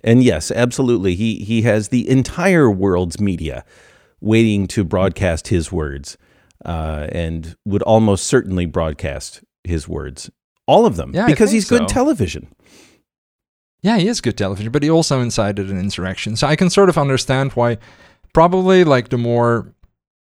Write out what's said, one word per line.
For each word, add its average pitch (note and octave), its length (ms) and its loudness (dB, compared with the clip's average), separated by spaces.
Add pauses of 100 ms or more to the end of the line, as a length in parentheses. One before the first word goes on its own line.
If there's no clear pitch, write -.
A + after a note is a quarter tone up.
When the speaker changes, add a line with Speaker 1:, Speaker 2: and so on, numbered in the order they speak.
Speaker 1:
And A#2 180 6
yes, F#2 300 0
absolutely, A#2+ 640 0
he, A2 200 -2
he A2 260 -2
has A2 260 0
the B2 200 -2
entire D3+ 600 2
world's F#2 480 -2
media D#2+ 460 -4 (560)
waiting G#2+ 480 2
to G2+ 160 -2
broadcast F2+ 640 -2
his E2+ 240 -2
words, C#2+ 440 -8 (480)
uh, D#2 460 -6
and E2 540 -8
would G2+ 180 -2
almost A2 460 2
certainly F#2 380 0
broadcast D#2 760 -6 (220)
his E2 240 -6
words. C#2+ 420 -12 (380)
All G#3+ 180 6
of C#3 100 2
them, - 180 -8
Speaker 2:
Yeah, G3 100 0
I - 40 0
Speaker 1:
because G#3 220 4
Speaker 2:
think G#3+ 60 2
Speaker 1:
he's G#3 120 -2
good A#3+ 200 2
Speaker 2:
so. - 60 -4
Speaker 1:
television. B3 520 -2 (1400)
Speaker 2:
Yeah, A3 140 2
he F#3 120 2
is A#3 120 -4
good - 160 -4
television, G2+ 340 -4
but C#3+ 120 0
he D3 80 2
also D#3+ 320 2
incited G2+ 480 -2
an F#2+ 100 -4
insurrection. F#2+ 560 -6
So C#3+ 100 0
I D3 80 0
can F3+ 140 0
sort G3 220 4
of E3+ 80 0
understand C3+ 540 -2
why A#2+ 260 0 (560)
probably, F#3 500 4
like, B2+ 240 2
the C3 80 -2
more, A#2 560 0 (600)